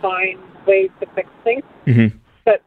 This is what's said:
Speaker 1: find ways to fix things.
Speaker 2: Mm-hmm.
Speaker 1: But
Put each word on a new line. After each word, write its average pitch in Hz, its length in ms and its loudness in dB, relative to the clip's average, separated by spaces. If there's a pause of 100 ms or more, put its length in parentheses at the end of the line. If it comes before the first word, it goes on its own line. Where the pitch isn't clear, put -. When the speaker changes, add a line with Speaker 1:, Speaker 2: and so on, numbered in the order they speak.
Speaker 1:
find 185 380 -4 (260)
ways 190 320 2
to 196 160 -10
fix 190 140 -8 (160)
things. 247 180 -2 (240)
Speaker 2:
Mm-hmm. 113 300 2 (280)
Speaker 1:
But 208 220 2